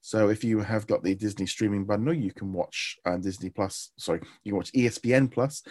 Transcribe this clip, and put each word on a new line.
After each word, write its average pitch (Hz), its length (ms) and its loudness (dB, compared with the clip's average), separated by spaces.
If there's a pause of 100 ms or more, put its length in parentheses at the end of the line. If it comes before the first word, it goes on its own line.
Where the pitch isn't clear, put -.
So 110 280 2
if 110 160 0
you 110 160 2
have 104 260 -2
got - 160 0
the 95 120 2
Disney 101 320 -2
streaming 101 380 0
bundle, 107 300 0
you 110 180 -2
can 98 200 -8
watch, - 520 -4
uh, 90 120 0
Disney 92 340 -4
Plus, - 480 -6
sorry, 82 220 -2 (240)
you 104 80 -4
can 104 40 0
watch 90 180 -4
E 127 120 4
S 113 120 0
P 117 140 0
N 131 160 6
Plus 131 420 -2